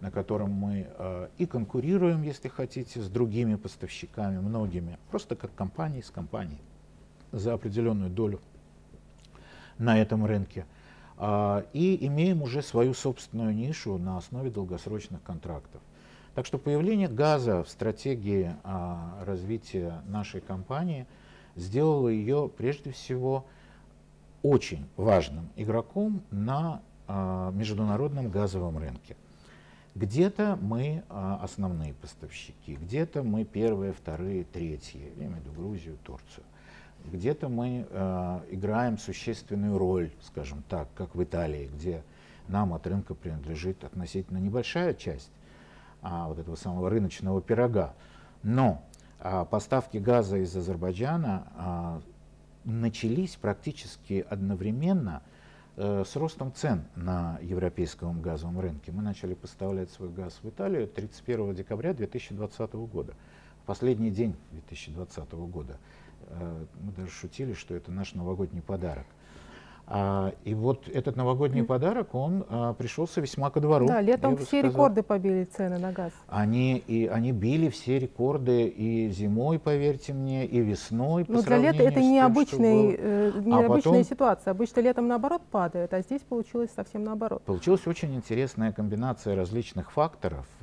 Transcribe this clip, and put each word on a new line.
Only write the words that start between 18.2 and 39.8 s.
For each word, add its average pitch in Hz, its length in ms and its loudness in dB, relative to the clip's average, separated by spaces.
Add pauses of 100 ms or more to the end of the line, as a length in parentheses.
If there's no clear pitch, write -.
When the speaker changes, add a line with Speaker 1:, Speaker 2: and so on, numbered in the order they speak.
Speaker 1:
а, 87 640 -8
развития 92 800 -4
нашей 98 340 -6
компании 131 680 -6 (500)
сделало 127 520 2
ее 120 400 0
прежде 143 440 -4
всего 131 520 -2 (1000)
очень 98 440 4 (100)
важным 85 600 4
игроком 117 720 -2
на, 135 500 -2 (260)
а, 92 440 -2
международном 110 800 -2
газовом 90 480 -2
рынке. 69 360 -8 (800)
Где-то 175 680 2
мы, 127 480 -2
а, 98 320 -4
основные 90 500 -4
поставщики, - 840 -14
где-то 139 460 -4
мы 110 220 0
первые, 101 480 0
вторые, 90 520 -6
третьи, 76 760 -10
я 73 80 -8
имею 82 160 -10
в - 20 -16
виду 71 80 -14
Грузию, 82 500 -10
Турцию. - 420 -18 (680)
Где-то 131 360 -2
мы, 123 420 -4
а, 90 600 -2
играем 107 480 0
существенную 101 800 -4
роль, 92 420 2